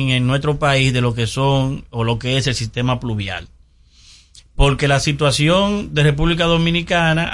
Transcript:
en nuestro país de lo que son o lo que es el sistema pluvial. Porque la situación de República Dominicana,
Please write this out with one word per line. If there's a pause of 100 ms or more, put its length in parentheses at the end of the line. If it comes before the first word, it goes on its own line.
en
nuestro
país
de
lo
que
son
o
lo
que
es
el
sistema
pluvial. (1040)
Porque
la
situación
de
República
Dominicana,